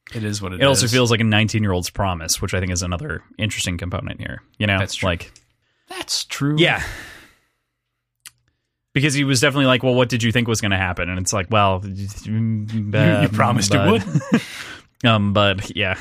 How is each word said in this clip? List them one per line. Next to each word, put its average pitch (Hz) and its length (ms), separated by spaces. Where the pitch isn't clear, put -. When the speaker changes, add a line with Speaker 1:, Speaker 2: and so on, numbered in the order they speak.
Speaker 1:
it 113 80
is 104 180
what 92 120
it 90 80
Speaker 2:
It 135 60
also 135 180
Speaker 1:
is. 113 80
Speaker 2:
feels 123 180
like 113 100
a 117 40
nineteen-year-old's 107 680
promise, 87 500
which 101 140
I 92 60
think 90 100
is 90 120
another 82 400
interesting 104 400
component 92 440
here, - 200
you 107 100
know? 98 100
Speaker 1:
That's 95 180
true. 95 120
Speaker 2:
Like, 85 240
Speaker 1:
That's - 360
true. 147 340
Speaker 2:
Yeah. 143 220
Because 139 220
he 143 100
was 135 160
definitely 139 260
like, 127 160
"Well, 127 120
what 127 140
did 120 140
you 117 80
think 120 160
was 113 140
gonna 98 160
happen?" 90 340
And 92 80
it's 92 140
like, 95 180
"Well, 98 340
Speaker 1:
You, 107 880
you 107 240
Speaker 2:
um, 107 340
Speaker 1:
promised 120 440
it - 40
Speaker 2:
but - 120
Speaker 1:
would. 208 520
Speaker 2:
<laughs> - 340
um, 104 280
but, 101 440
yeah." 95 240